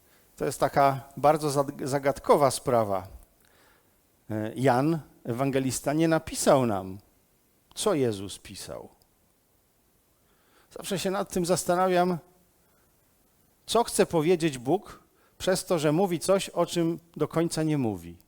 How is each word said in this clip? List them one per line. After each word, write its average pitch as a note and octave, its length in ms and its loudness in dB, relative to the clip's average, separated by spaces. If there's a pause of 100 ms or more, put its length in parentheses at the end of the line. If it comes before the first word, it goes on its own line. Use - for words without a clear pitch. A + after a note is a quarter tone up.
(360)
To D3+ 80 -6
jest D3 160 -4
taka C#3 400 2 (160)
bardzo D3 340 2
zag-, C#3+ 360 -2
zagadkowa C#3 640 2
sprawa. G2+ 580 0 (1200)
E, G#2+ 240 -6
Jan, C3+ 460 2 (240)
ewangelista, C3+ 680 -2
nie D#3+ 160 2
napisał D#3+ 580 2
nam, F#2+ 320 -4 (760)
co G#3 200 0
Jezus G#2 440 -2
pisał. B1+ 500 -14 (1900)
Zawsze - 220 -6
się F#3+ 120 -2
nad G3 200 -4
tym F3+ 160 -2
zastanawiam, F3+ 720 2 (1500)
co A#3 180 2
chce - 220 0
powiedzieć D#3+ 520 0
Bóg C#3 440 -4 (360)
przez F3+ 260 0
to, F3+ 140 0
że D3 140 2
mówi F3 280 0
coś, F#3+ 280 2
o F3 180 -2
czym E3 320 -2 (180)
do D3+ 120 -2
końca E3 340 -2
nie D#3 160 0
mówi, F2 380 -4 (120)